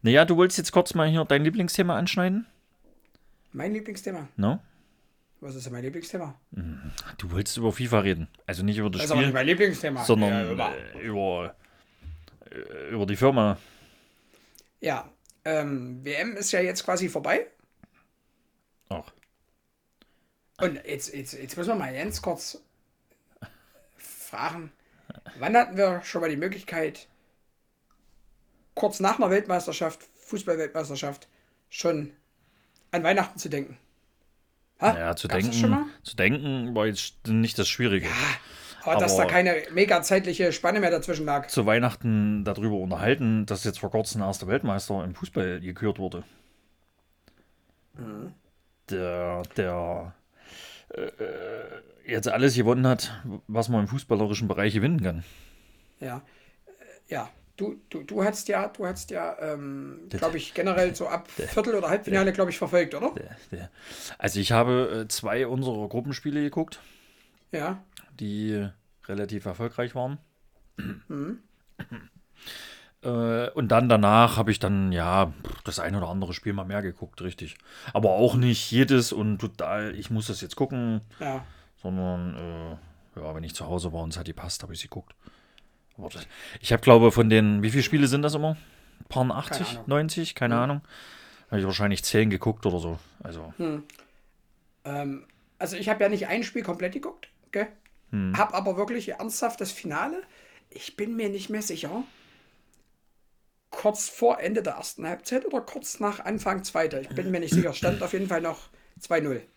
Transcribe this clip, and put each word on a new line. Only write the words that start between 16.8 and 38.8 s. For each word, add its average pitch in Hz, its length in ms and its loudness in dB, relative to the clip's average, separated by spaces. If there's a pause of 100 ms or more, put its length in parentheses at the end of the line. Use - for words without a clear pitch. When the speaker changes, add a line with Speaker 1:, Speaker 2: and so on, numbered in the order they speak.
Speaker 2:
quasi 180 260 0
vorbei. 180 360 0 (1400)
Speaker 1:
Ach. 85 220 -10 (1500)
Speaker 2:
Und 170 160 0 (100)
jetzt, - 260 -8
jetzt, 139 220 -12
jetzt 135 240 -12
müssen 175 120 -4
wir 226 60 2
mal 139 160 -4
ganz 165 300 -8
kurz - 400 -6 (1400)
fragen, 160 720 -10 (680)
wann 180 180 0
hatten 185 180 4
wir 185 280 2
schon - 180 -6
mal 165 80 0
die 147 80 -2
Möglichkeit, 165 720 -6 (1700)
kurz 202 240 -2
nach 202 180 2
einer 190 140 4
Weltmeisterschaft, 180 760 -2 (200)
Fußball-Weltmeisterschaft, 156 1000 -4 (440)
schon 151 400 -2 (800)
an 175 120 0
Weihnachten 185 360 2
zu 160 100 -8
denken? 139 300 -6 (1000)
Ha? 180 200 4
Speaker 1:
Ja, 82 160 -2
zu - 120 -6
Speaker 2:
Gab's 95 200 2
das - 80 0
Speaker 1:
denken, 233 40 4
Speaker 2:
schon 110 120 6
mal? 294 140 2 (180)
Speaker 1:
zu - 120 -14
denken 131 600 0
war 107 100 4
jetzt - 420 -4
nicht 113 300 2
das 95 100 2
Schwierige. 98 380 2
Speaker 2:
Ja, - 80 -2 (720)